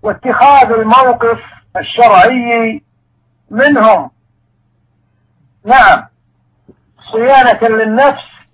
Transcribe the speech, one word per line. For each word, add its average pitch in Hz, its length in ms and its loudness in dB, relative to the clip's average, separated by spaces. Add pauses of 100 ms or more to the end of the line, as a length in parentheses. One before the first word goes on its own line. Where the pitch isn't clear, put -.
واتخاذ 247 680 0
الموقف 233 680 0 (380)
الشرعي 233 1040 0 (680)
منهم، 220 600 0 (1500)
نعم، 226 420 2 (1040)
صيانة 240 560 0 (100)
للنفس 226 460 -2 (300)